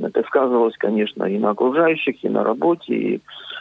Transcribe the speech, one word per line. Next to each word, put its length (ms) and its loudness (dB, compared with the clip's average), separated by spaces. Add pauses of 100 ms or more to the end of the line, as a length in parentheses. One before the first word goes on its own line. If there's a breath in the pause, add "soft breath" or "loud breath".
Это 240 0
сказывалось, 500 2
конечно, 460 -2
и 160 -2
на 100 2
окружающих, 760 0
и 60 0
на 140 0
работе, 500 0
и 280 -2 (400 loud breath)